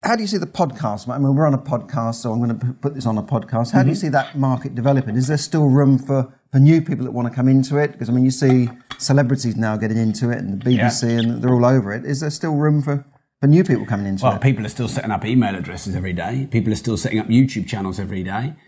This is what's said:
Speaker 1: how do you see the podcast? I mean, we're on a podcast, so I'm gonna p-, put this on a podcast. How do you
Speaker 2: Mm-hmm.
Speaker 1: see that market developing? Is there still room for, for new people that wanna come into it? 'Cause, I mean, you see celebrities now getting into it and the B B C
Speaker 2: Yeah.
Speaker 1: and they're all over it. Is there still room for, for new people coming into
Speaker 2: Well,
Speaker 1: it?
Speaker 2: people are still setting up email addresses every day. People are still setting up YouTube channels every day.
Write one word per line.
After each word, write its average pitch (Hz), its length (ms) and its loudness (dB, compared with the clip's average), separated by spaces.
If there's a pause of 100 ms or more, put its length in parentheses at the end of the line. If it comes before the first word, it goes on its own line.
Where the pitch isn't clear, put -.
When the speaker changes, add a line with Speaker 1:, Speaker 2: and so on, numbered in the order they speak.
Speaker 1:
how 233 140 0
do 220 40 -4
you 208 60 -4
see 196 100 -2
the 165 80 -6
podcast? 120 640 -4
I 127 100 -6
mean, 139 160 2
we're 151 140 4
on 139 60 4
a 131 40 2
podcast, 113 580 -4
so 117 180 -6
I'm 117 80 -2
gonna 117 140 -2
p-, 123 260 -4
put 143 120 -4
this 131 120 -8
on 110 120 -2
a 101 60 -4
podcast. 117 480 -4
How 131 120 4
do 127 40 2
you 156 80 2
Speaker 2:
Mm-hmm. - 60 -8
Speaker 1:
see 151 80 -2
that 135 280 -2
market 131 380 -2
developing? 123 400 0
Is 127 120 0
there 147 100 0
still 151 300 0
room 135 300 6
for, 131 360 -2 (180)
for 135 80 4
new 156 220 8
people 143 240 -4
that 120 60 -8
wanna 120 180 -4
come 127 180 0
into 135 300 4
it? 147 200 0
'Cause, 117 120 -6
I - 20 -2
mean, 127 140 2
you 131 60 4
see 127 380 4 (280)
celebrities 135 580 0
now 107 220 0
getting 107 200 -2
into 113 320 0
it 117 100 -4
and 98 220 -8
the 120 40 -6
B 123 120 4
B 117 120 2
C 120 180 -2
Speaker 2:
Yeah. 117 120 0
Speaker 1:
and 117 220 -2
they're 127 120 2
all 120 120 4
over 120 280 2
it. - 120 -6
Is 139 140 -4
there 151 100 -6
still 156 260 -4
room 147 260 2
for, 143 240 -4 (340)
for 139 80 2
new 165 160 8
people 110 220 0
coming 101 200 -2
into 98 200 -2
Speaker 2:
Well, 110 100 2
Speaker 1:
it? 98 60 -8
Speaker 2:
people 113 240 2
are 104 40 -6
still 117 200 -4
setting - 220 -6
up 98 140 -4
email 110 300 0
addresses 90 400 -8
every 90 180 -4
day. 113 380 -6
People 107 220 0
are - 40 -4
still 113 200 -4
setting 110 220 -2
up - 80 -6
YouTube 117 400 2
channels 95 300 -6
every 95 260 -6
day. 113 320 -6 (120)